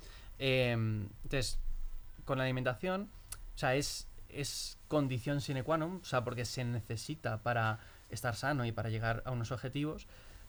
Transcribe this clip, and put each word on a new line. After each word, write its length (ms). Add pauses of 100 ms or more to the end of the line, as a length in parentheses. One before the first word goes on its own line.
(380)
Em, 720 (160)
entonces, 340 (640)
con 140
la 60
alimentación, 640 (460)
o 40
sea, 180
es, 320 (200)
es 480 (120)
condición 520
sine 220
qua 160
non, 240
o 20
sea, 200
porque 200
se 200
necesita 760
para 400 (320)
estar 260
sano 300
y 60
para 180
llegar 340
a 60
unos 220
objetivos, 540 (420)